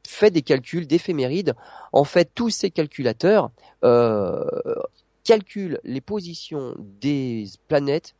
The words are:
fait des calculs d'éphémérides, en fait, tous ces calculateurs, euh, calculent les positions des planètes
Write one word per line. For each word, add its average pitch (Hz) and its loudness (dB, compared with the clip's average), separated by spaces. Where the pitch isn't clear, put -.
fait - 4
des 165 2
calculs 151 -2
d'éphémérides, 151 -2
en 143 4
fait, - 2
tous 233 -2
ces 202 -4
calculateurs, 151 0
euh, 113 2
calculent 202 0
les 131 -8
positions 165 -10
des 127 -4
planètes 143 0